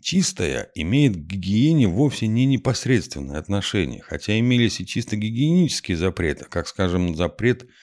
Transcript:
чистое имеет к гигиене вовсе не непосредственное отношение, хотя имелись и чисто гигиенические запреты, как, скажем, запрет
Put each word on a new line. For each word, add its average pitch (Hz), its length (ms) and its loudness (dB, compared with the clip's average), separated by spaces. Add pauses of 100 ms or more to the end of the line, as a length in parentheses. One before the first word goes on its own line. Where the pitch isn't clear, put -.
чистое - 720 -2
имеет 110 400 2
к 82 60 -8
гигиене 104 640 2
вовсе 117 400 0
не 117 200 2
непосредственное 113 920 -2
отношение, 92 640 -4
хотя 104 380 -4
имелись 120 400 2
и 95 60 -8
чисто - 280 -6
гигиенические 120 800 0
запреты, 85 500 -2
как, 82 200 -4
скажем, 90 480 0
запрет 104 500 -2 (180)